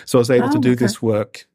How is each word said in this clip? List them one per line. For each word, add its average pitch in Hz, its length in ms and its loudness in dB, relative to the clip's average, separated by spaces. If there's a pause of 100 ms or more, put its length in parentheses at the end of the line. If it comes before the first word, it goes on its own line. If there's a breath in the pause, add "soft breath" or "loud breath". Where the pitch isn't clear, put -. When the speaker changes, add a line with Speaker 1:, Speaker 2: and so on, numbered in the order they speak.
Speaker 1:
So - 120 0
I 120 40 4
was 117 100 0
able 123 160 2
Speaker 2:
Oh, 285 60 0
Speaker 1:
to 311 60 0
do 123 120 2
Speaker 2:
okay. 123 140 0
Speaker 1:
this 104 160 -4
work 107 540 -4